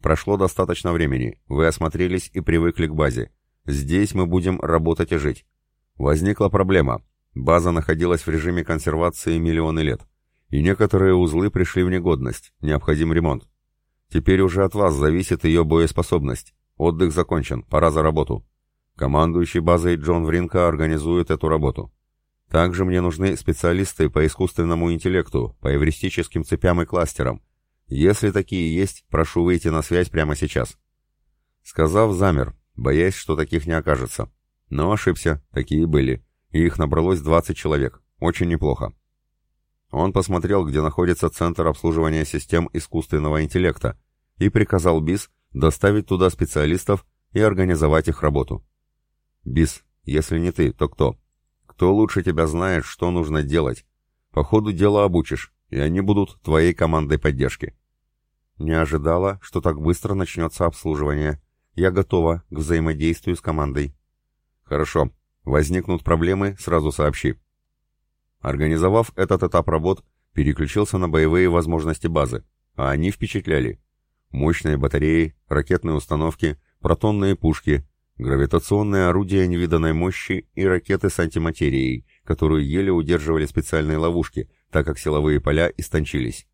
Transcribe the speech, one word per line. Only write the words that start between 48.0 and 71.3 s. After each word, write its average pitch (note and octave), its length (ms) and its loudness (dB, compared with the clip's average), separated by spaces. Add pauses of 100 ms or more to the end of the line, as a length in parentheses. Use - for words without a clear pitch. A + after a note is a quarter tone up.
их D2+ 140 -4
работу. C#2+ 440 -2 (800)
«бис, D#2 400 0 (200)
если D#2 360 -2
не E2+ 120 -2
ты, C#2 200 2
то - 180 -2
кто? B1+ 280 -2 (480)
Кто F2+ 280 2
лучше G#2 300 2
тебя E2 240 0
знает, E2+ 380 -2
что - 260 -4
нужно D#2 320 -2
делать? C#2 420 -2 (460)
По D2 120 -2
ходу G#2+ 280 0
дела G2+ 320 2
обучишь, E2+ 500 -2 (160)
и C2+ 100 -4
они E2 220 0
будут G2+ 400 2
твоей D#2+ 320 4
командой D#2 460 0
поддержки». C2+ 560 -4 (840)
«Не D#2 140 -4
ожидала, E2 680 0
что - 200 -6
так D2+ 200 -2
быстро F2 320 -2
начнется E2+ 520 -4
обслуживание. D2 760 -2 (340)
Я F#2 160 2
готова E2+ 580 0
к C#2+ 80 -14
взаимодействию D#2+ 760 -2
с - 60 -16
командой». C#2+ 520 -4 (720)
«Хорошо. D2 480 -2 (320)
Возникнут D#2+ 600 0
проблемы, G2 560 0
сразу D2+ 320 0
сообщи». D2 440 -2 (1040)
Организовав D#2+ 760 0
этот F#2+ 280 0
этап E2+ 260 0
работ, E2 340 0 (300)
переключился D2+ 640 0
на F2+ 120 0
боевые D#2+ 400 4